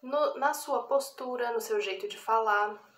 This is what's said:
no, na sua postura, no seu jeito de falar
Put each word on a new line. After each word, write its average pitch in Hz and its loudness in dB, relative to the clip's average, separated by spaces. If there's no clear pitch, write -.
no, 285 0
na 277 2
sua 277 -2
postura, 254 -2
no 233 0
seu 214 0
jeito 202 -4
de - -10
falar 214 2